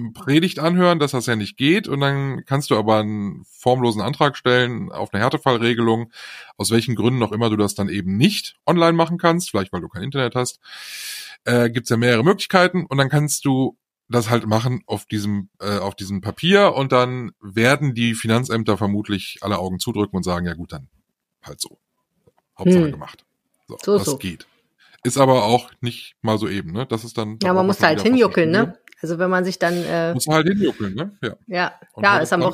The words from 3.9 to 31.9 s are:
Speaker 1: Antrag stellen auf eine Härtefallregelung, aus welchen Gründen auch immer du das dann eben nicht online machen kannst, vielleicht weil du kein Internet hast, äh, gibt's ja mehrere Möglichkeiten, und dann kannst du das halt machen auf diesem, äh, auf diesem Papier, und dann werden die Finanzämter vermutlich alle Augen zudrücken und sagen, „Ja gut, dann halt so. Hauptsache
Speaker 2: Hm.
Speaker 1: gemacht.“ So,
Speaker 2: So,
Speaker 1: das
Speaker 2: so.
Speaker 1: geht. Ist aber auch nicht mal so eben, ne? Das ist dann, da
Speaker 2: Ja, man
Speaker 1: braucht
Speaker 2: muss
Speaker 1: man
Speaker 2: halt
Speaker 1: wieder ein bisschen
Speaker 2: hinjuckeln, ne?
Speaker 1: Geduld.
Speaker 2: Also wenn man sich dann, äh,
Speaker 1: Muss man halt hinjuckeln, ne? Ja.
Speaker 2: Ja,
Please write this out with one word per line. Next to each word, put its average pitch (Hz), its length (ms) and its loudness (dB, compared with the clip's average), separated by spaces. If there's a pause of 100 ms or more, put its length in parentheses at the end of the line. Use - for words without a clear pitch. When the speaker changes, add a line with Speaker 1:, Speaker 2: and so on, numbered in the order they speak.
Speaker 1:
Antrag 139 360 0
stellen 123 540 0
auf 104 220 -8
eine 101 100 0
Härtefallregelung, 117 880 0 (460)
aus 101 140 -4
welchen 117 240 2
Gründen 117 280 2
auch 104 80 -2
immer 113 180 0
du 104 80 2
das 101 180 0
dann 101 140 -2
eben 95 280 -4
nicht 190 400 2 (100)
online 170 260 4
machen 165 240 0
kannst, 175 340 0
vielleicht 98 220 -4
weil 180 80 -6
du - 80 -12
kein 92 140 -10
Internet 131 320 -4
hast, 123 240 -4 (840)
äh, 120 260 4
gibt's 117 180 -6
ja 117 80 2
mehrere 120 260 4
Möglichkeiten, 180 600 2
und 135 120 -4
dann 135 120 2
kannst 147 360 0
du 131 320 2 (320)
das 117 200 0
halt 117 180 2
machen 117 400 0
auf 107 200 -6
diesem, 101 420 -4 (100)
äh, 101 200 -4
auf 98 160 -6
diesem 98 260 -6
Papier, 175 540 2
und 135 160 -2
dann 127 400 0 (100)
werden 120 540 0
die 117 200 0
Finanzämter 113 640 0
vermutlich 101 640 -4
alle 101 180 -2
Augen 92 200 -6
zudrücken 101 380 -2
und 87 60 -2
sagen, 87 220 -2
„Ja 87 80 -4
gut, 82 200 -12
dann 69 160 -16 (540)
halt 71 180 -16
so. - 180 -12 (800)
Hauptsache 180 260 4
Speaker 2:
Hm. 143 60 -2
Speaker 1:
gemacht.“ - 340 -16 (420)
So, - 160 -16
Speaker 2:
So, 202 140 2
Speaker 1:
das - 80 -2
Speaker 2:
so. 151 140 -2
Speaker 1:
geht. - 280 -10 (560)
Ist 123 140 -2
aber 131 280 6
auch 120 260 2 (100)
nicht - 400 -10
mal 110 180 0
so 104 100 -2
eben, 95 220 -6
ne? 117 160 -6
Das 113 160 -4
ist 117 140 -12
dann, 110 220 -6
da 185 80 0
Speaker 2:
Ja, 180 60 4
man 185 140 4
Speaker 1:
braucht - 0 -
Speaker 2:
muss 202 140 -2
Speaker 1:
man 175 80 6
Speaker 2:
halt 180 100 2
Speaker 1:
wieder - 40 -2
ein 220 80 4
bisschen 254 100 4
Speaker 2:
hinjuckeln, 170 300 4
ne? 190 140 4
Speaker 1:
Geduld. 175 140 -8 (220)
Speaker 2:
Also 165 180 -6
wenn 180 100 0
man 180 160 2
sich 185 140 -4
dann, 175 260 0
äh, 165 280 -2
Speaker 1:
Muss 120 140 -4
man 156 100 4
halt 156 100 4
hinjuckeln, 135 480 -2
ne? 190 260 -8
Ja. 107 140 -6 (120)
Speaker 2:
Ja, 180 320 -4 (140)